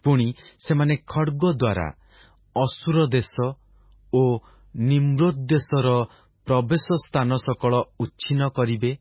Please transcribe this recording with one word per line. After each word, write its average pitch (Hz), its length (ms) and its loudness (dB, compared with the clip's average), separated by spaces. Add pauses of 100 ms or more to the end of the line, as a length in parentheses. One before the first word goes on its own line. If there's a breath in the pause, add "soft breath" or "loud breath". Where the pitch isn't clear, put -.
ପୁଣି 135 220 4 (320 loud breath)
ସେମାନେ 147 360 0 (120)
ଖଡ୍ଗ 151 360 -2 (100)
ଦ୍ୱାରା 104 340 0 (680 soft breath)
ଅସୁର 135 400 -2 (120)
ଦେଶ 123 260 -2 (800)
ଓ 127 100 4 (520 soft breath)
ନିମ୍ରୋଦ 143 640 2 (100)
ଦେଶର 139 420 2 (580 soft breath)
ପ୍ରବେଶ 127 400 0 (140)
ସ୍ଥାନ 127 360 -2
ସକଳ 123 360 -2 (260)
ଉଚ୍ଛିନ୍ନ 139 500 -4
କରିବେ। 120 520 -2